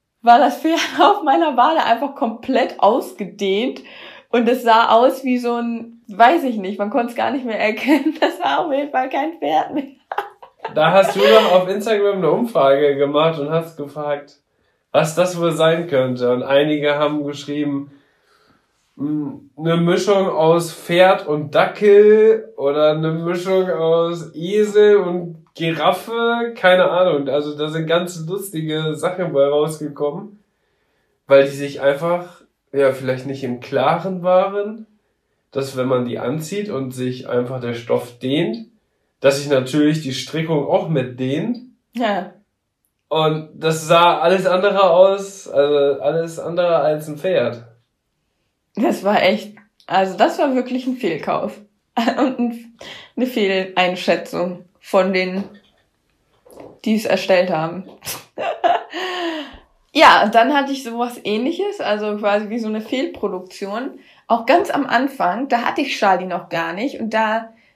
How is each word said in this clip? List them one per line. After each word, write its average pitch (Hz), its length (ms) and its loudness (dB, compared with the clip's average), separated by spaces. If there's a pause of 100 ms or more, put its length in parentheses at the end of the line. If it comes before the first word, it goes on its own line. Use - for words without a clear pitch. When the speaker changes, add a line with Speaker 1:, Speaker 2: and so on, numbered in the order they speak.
(240)
Speaker 1:
war 240 160 8
das - 180 2
Pferd 320 220 -2 (100)
<laughs> - 100 -8
auf 403 220 4
meiner 302 340 0
Wade 302 280 2
einfach 269 320 -2
komplett 247 640 -4
ausgedehnt. 202 1040 -2 (460)
Und 233 200 2
es - 140 0
sah 226 260 4
aus 254 340 4
wie 254 140 0
so 240 180 -4
ein, 233 520 -8
weiß 240 380 4
ich 226 120 -4
nicht, 196 220 -6
man 208 100 -2
konnte 240 220 -2
es - 40 -14
gar 220 140 -2
nicht 254 160 -6
mehr 220 140 -6
erkennen. 269 580 0
<laughs> - 20 -16
Das - 200 -2
war 339 260 0
auf 294 80 -2
jeden 285 160 -2
Fall 262 200 -2
kein 302 280 -4
Pferd - 380 -2
mehr. 285 80 -2 (880)
Speaker 2:
Da 156 180 4
hast 190 240 4
du 190 40 0
doch 214 320 6 (100)
auf 175 80 -2
Instagram 202 480 0
eine 160 140 2
Umfrage 143 640 2
gemacht 147 440 0
und 143 120 -6
hast 165 260 -4
gefragt, 147 600 -8 (540)
was 156 220 0
das 180 260 0
wohl 170 120 0
sein 160 360 2
könnte. 127 460 0
Und 123 100 -2
einige 147 520 2
haben 147 280 0
geschrieben, 143 680 -6 (1040)
"Mm, 147 640 -8
eine 165 200 0
Mischung 190 520 2
aus 160 440 2
Pferd 185 540 2
und 147 260 -4
Dackel 208 1040 6
oder 151 340 2
eine 160 200 -2
Mischung 180 580 -2
aus 165 680 0
Esel 208 600 4
und 180 480 -4 (100)
Giraffe", 226 1000 -2
keine 180 340 4
Ahnung. 160 400 2
Also 147 280 -2
da 151 120 -4
sind 156 180 -6
ganz 170 400 -2
lustige 156 680 -6
Sachen 139 380 -6
bei 139 140 4
rausgekommen, 151 920 -4 (880)
weil 139 180 8
die 139 100 -4
sich 139 260 -10
einfach, 165 600 -2 (300)
ja, 135 200 2
vielleicht 131 340 -6
nicht 135 180 -8
im 120 160 -6
Klaren 170 640 -2
waren, 196 600 -2 (640)
dass 131 240 -8
wenn 127 120 -4
man 127 180 0
die 120 140 -6
anzieht 160 500 -6
und 135 220 -6
sich 127 360 -8
einfach 123 320 -4
der 120 140 -6
Stoff - 460 -4
dehnt, 180 480 -4 (540)
dass 135 180 4
sich 143 100 -8
natürlich 147 520 2
die 131 120 -6
Strickung 160 520 -4
auch 165 220 0
mit 123 320 -4
dehnt. 156 380 -4 (360)
Speaker 1:
Ja. 208 380 -4 (800)
Speaker 2:
Und 156 460 0
das 160 300 -4
sah 170 340 6
alles 180 260 2
andere 190 440 4
aus, 196 600 4
also 143 520 2
alles 165 380 -2
andere 170 380 0
als 151 320 -2
ein 147 80 -10
Pferd. 120 480 -2 (1120)
Speaker 1:
Das 220 280 -2
war 202 180 2
echt, 214 360 -2 (300)
also 190 280 0
das - 240 2
war 277 160 0
wirklich 247 320 -4
ein 254 80 -4
Fehlkauf. 160 640 -6 (180)
<laughs> - 200 -12 (200)
Und 254 220 -2
ein, - 380 -6 (400)
eine 240 80 0
Fehleinschätzung 185 1400 -2 (160)
von 190 320 0
denen, 185 320 -2 (1400)
die 220 100 2
es 214 100 -2
erstellt 185 460 2
haben. 170 320 -4 (520)
<laughs> - 340 -2 (1200)
Ja, 220 400 6
dann 233 220 4
hatte 277 180 0
ich 269 120 -8
sowas 233 400 -8
Ähnliches, 339 580 -4
also 208 360 -4
quasi 208 320 -2
wie 233 100 -6
so 220 80 -6
eine 214 140 -4
Fehlproduktion. 214 1160 -8 (280)
Auch 233 180 0
ganz 320 240 4
am 277 160 -2
Anfang, 233 640 -2
da 240 140 0
hatte - 180 -4
ich - 160 -6
Charlie 185 300 0
noch 175 220 -8
gar 165 240 -6
nicht 226 260 -8
und 220 140 -6
da 220 360 -2 (260)